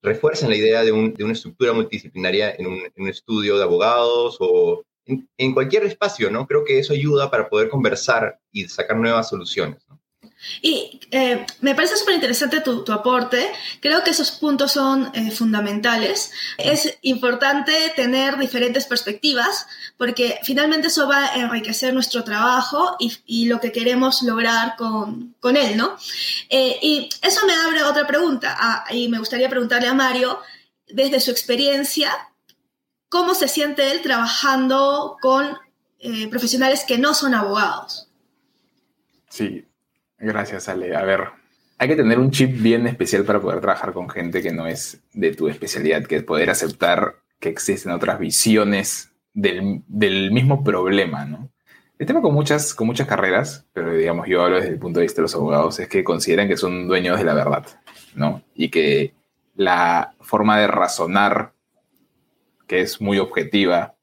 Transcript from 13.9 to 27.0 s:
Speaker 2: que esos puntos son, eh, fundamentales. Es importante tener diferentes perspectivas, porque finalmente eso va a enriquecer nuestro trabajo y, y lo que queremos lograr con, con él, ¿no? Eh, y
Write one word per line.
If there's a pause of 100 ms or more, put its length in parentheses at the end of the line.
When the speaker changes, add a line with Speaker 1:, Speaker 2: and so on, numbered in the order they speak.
Speaker 2:
que
esos
puntos
son,
eh,
fundamentales. (280)
Es
importante (240)
tener
diferentes
perspectivas, (300)
porque
finalmente
eso
va
a
enriquecer
nuestro
trabajo
y, (100)
y
lo
que
queremos
lograr
con,
con
él,
¿no? (540)
Eh,
y (140)